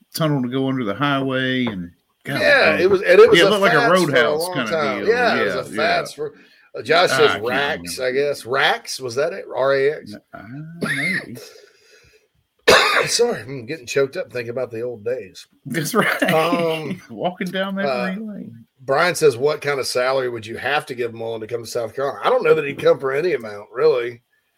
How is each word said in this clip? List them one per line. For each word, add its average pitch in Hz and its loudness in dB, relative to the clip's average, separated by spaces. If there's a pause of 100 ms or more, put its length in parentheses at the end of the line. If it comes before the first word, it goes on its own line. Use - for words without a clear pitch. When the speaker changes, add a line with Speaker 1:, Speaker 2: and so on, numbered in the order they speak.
(140)
Speaker 1:
tunnel 147 0
to 123 -2
go 131 -2
under 131 -2
the 98 -2
highway, 131 -2
and 90 -6 (320)
God, 139 -6
Speaker 2:
Yeah, - 4
Speaker 1:
man. 156 2
Speaker 2:
it 180 4
was, 196 4
and 180 6
it - 12
was 170 2
Speaker 1:
Yeah, - 8
it - 4
Speaker 2:
a - 4
Speaker 1:
looked 202 2
like 196 4
a 151 4
Speaker 2:
Fats 165 4
for 175 4
a 185 4
Speaker 1:
Roadhouse 147 2
Speaker 2:
long 180 -2
Speaker 1:
kinda 120 -4
Speaker 2:
time. 143 -2
Speaker 1:
deal. - 0
Speaker 2:
Yeah, 226 2
it 110 0
was 95 -2
Speaker 1:
Yeah, - -4
Speaker 2:
a - -8
Fats - -2
Speaker 1:
yeah. - -20
Speaker 2:
for, 147 -10 (420)
uh, 131 -8
Josh 156 4
Speaker 1:
Ah, 135 4
Speaker 2:
says 123 6
Speaker 1:
I - 2
can't 104 -4
Speaker 2:
RAX, 123 -4
Speaker 1:
remember. 131 -4
Speaker 2:
I 131 0
guess. 143 -4
RAX, 147 -2
was 123 -8
that 156 0
it? 196 -12
R 135 2
A 139 2
X? 123 -8 (180)
Speaker 1:
Uh, - -16 (380)
maybe. - -4 (1300)
Speaker 2:
<coughs> - 4
Sorry, 233 0
I'm 131 -12
getting 127 -10
choked 139 0
up 147 -8
thinking 120 -6
about 123 -6
the 113 -8
old 117 -8
days. 107 -8 (200)
Speaker 1:
That's 156 -4
right. - 2
Speaker 2:
Um, 165 0
Speaker 1:
<laughs> - -20
Walking 175 -6
down 190 -4
memory 196 -2 (240)
Speaker 2:
uh, 214 -10
Speaker 1:
lane. 117 -16 (160)
Speaker 2:
Brian 151 0
says, 143 4
"What 147 0
kind 143 -2
of 117 -6
salary 127 0
would 117 -8
you 113 -10
have 143 -2
to 135 -10
give 117 -6
Mullen 113 -8
to 110 -10
come 117 -6
to 104 -14
South 113 -6
Carolina?" 135 -4
I 170 2
don't 247 2
know 156 6
that 151 2
he'd 139 -8
come 160 4
for 135 -2
any 160 0
amount, 107 -8
really. 123 0 (360)